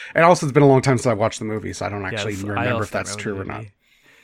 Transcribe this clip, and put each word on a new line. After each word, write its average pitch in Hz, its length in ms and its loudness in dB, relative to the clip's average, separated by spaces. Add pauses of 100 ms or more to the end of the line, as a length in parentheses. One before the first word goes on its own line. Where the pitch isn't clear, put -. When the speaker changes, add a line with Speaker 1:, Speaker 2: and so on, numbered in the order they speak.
(140)
Speaker 1:
And 165 100 4
also, 170 220 4
it's 127 80 -4
been 147 80 6
a 143 40 8
long 131 140 8
time 131 160 2
since 113 100 -2
I've 113 120 2
watched 110 200 0
the 113 60 -8
movie, 101 300 -6
so 95 100 -8
I 98 60 -4
don't 101 160 -8
actually 104 260 -6
Speaker 2:
Yes, 95 100 -6
Speaker 1:
even 101 140 -6
Speaker 2:
I 117 80 -2
Speaker 1:
remember 117 200 -2
if 98 100 -8
Speaker 2:
also 104 40 -2
Speaker 1:
that's - 120 -6
Speaker 2:
don't 104 80 -10
Speaker 1:
true 104 160 -6
or 98 60 -8
Speaker 2:
remember - 120 -8
the - 60 -10 (640)